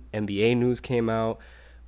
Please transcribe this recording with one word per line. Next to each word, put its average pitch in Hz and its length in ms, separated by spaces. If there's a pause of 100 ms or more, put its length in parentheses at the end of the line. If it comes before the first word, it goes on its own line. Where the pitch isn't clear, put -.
(120)
N 107 140
B 101 160
A 117 140
news 123 240
came 117 280
out, 113 300 (500)